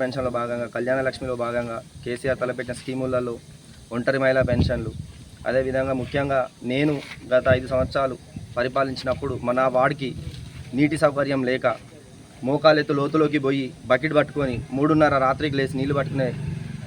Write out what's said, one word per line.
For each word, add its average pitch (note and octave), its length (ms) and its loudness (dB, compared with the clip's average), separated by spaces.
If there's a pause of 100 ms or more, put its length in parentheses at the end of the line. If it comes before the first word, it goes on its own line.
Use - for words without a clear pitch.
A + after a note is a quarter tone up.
పెన్షన్లో B2+ 380 -2
భాగంగా, A#2+ 360 -4
కళ్యాణ B2+ 320 0
లక్ష్మిలో B2+ 280 -4
భాగంగా A#2+ 420 -4 (280)
కేసీఆర్ B2 360 -2
తలపెట్టిన B2 380 -4
స్కీములలో B2+ 560 -2 (560)
ఒంటరి B2 320 0
మహిళా C3 180 4
పెన్షన్లు, A#2+ 500 2 (560)
అదేవిధంగా C3 540 0
ముఖ్యంగా C#3 400 0 (320)
నేను C#3+ 280 2 (320)
గత B2+ 100 6 (140)
ఐదు B2+ 100 -6
సంవత్సరాలు C3 500 0 (400)
పరిపాలించినప్పుడు C3 840 -2
మన B2 180 2 (160)
వార్డుకి C#3 340 2 (640)
నీటి D3 240 2
సౌకర్యం C#3 540 2
లేక B2+ 160 2 (760)
మోకాలెత్తు D3+ 500 4
లోతులోకి D3 540 2
పోయి C3+ 260 0 (120)
బకెట్ C3+ 340 2
పట్టుకొని C#3 380 0 (140)
మూడున్నర D3 460 4
రాత్రికి C3+ 400 2
లేచి C3+ 200 0
నీళ్లు C#3 160 0
పట్టుకునే C3+ 380 -2 (560)